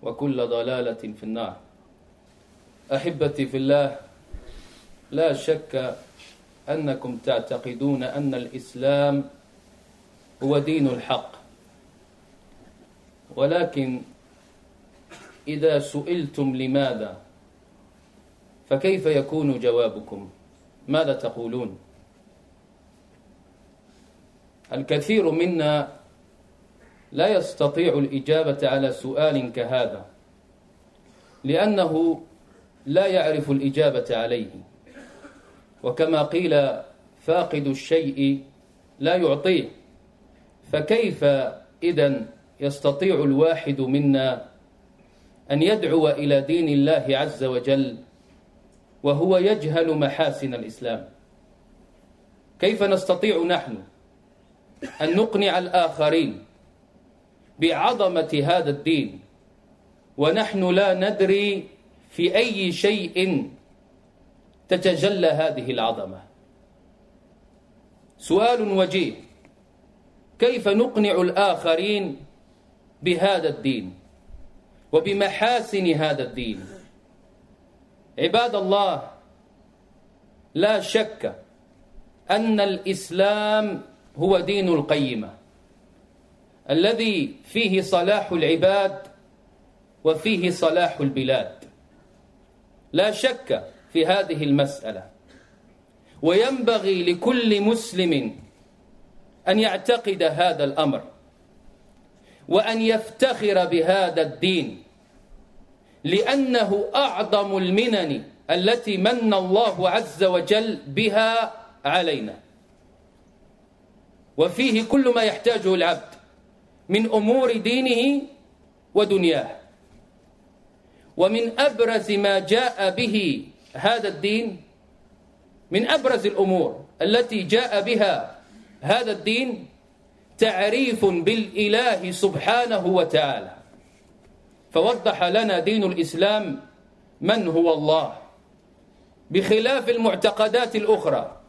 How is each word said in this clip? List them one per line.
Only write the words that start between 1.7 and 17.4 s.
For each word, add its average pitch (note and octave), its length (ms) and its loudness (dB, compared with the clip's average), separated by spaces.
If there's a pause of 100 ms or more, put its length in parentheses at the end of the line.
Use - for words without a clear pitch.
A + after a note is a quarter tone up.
أحبتي C#3+ 540 -2
في C3 120 -6
الله، C#3 400 0 (1120)
لا D#3 220 0
شك - 640 -4 (760)
أنكم C#3 480 -4
تعتقدون B2+ 840 -4
أن C3+ 320 -4
الإسلام C#3 880 -2 (1200)
هو C#3+ 140 2
دين D3 300 0
الحق، B2 440 -4 (2000)
ولكن C#3 680 -2 (1500)
إذا D3 320 2
سئلتم C#3+ 760 -4
لماذا، B2+ 680 -2 (1500)